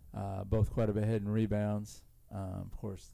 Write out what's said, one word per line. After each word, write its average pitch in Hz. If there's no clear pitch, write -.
uh, 98
both 107
quite 113
a 104
bit 104
ahead 110
in 101
rebounds. 104
Um, 95
of -
course, 98